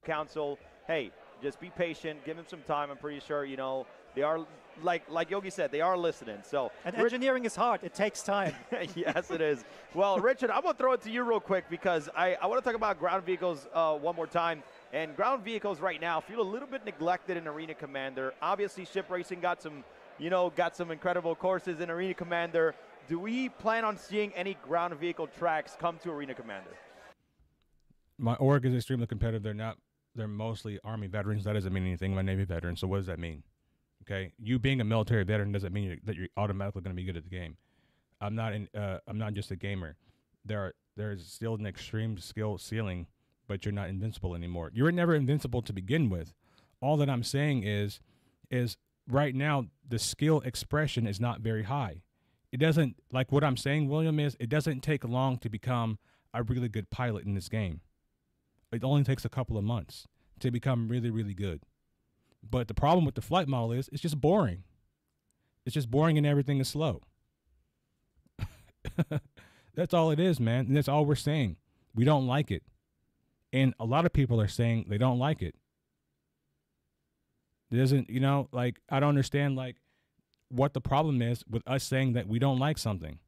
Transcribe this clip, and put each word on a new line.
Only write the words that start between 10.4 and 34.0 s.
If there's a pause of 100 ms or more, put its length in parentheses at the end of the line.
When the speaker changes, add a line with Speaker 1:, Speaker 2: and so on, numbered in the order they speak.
Speaker 1:
I'm
gonna
throw
it
to
you
real
quick
because
I,
I
wanna
talk
about
ground
vehicles,
uh,
one
more
time. (300)
And
ground
vehicles
right
now
feel
a
little
bit
neglected
in
Arena
Commander.
Obviously,
Ship
Racing
got
some, (340)
you
know,
got
some
incredible
courses
in
Arena
Commander. (340)
Do
we
plan
on
seeing
any
ground
vehicle
tracks
come
to
Arena
Commander? (1500)
Speaker 3:
My
org
is
extremely
competitive.
They're
not, (380)
they're
mostly
Army
veterans.
That
doesn't
mean
anything.
I'm
a
Navy
veteran.
So
what
does
that
mean? (600)